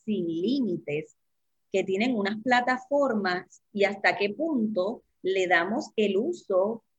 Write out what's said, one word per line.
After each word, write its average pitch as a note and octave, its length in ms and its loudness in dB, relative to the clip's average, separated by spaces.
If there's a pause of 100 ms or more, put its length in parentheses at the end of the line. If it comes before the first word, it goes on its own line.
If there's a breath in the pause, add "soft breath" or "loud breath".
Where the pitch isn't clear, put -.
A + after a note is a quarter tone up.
sin F#3 220 -2
límites E3+ 880 -2 (560)
que F#3+ 120 0
tienen G#3 320 0
unas G#3 280 -2
plataformas B3 1160 0 (100)
y G3 120 0
hasta F#3+ 340 2
qué G3+ 140 0
punto A3 720 -2 (180)
le F#3 260 0
damos F#3 480 2
el G3+ 220 2
uso G#3+ 680 -2 (160)